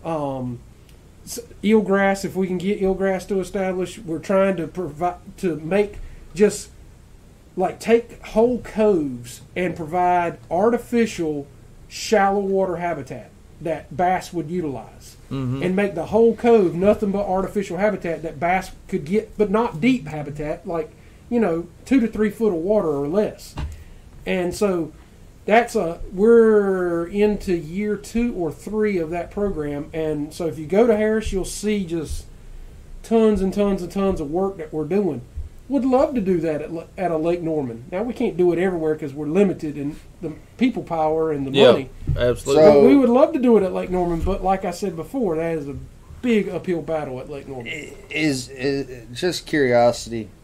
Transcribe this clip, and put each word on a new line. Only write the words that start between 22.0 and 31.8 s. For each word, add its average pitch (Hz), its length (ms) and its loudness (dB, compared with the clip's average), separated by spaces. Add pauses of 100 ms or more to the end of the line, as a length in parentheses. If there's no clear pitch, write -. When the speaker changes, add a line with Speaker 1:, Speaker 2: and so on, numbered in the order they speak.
Speaker 1:
three 214 240 0
foot 214 220 0
of 170 60 -2
water 190 300 2
or 143 200 -2
less. - 460 -2 (720)
And 180 280 -2
so 180 380 -2 (520)
that's 233 300 2
a, 170 240 -2 (140)
we're 196 960 4
into 202 500 0
year 190 400 -4
two 233 380 -4
or 170 180 -4
three 208 460 -2
of 160 120 -4
that 170 220 -6
program. 156 600 -4
And 156 400 -4
so 175 140 -6
if 135 120 -4
you 156 80 -10
go 202 200 4
to 226 100 4
Harris, 214 360 0
you'll 185 140 -2
see 208 380 -2